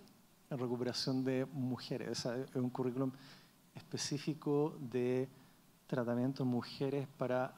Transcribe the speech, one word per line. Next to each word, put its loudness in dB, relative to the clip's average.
recuperación 0
de 2
mujeres. -2
O 0
sea, -2
es -6
un 2
currículum 0
específico 0
de 2
tratamiento 2
en 4
mujeres 0
para 0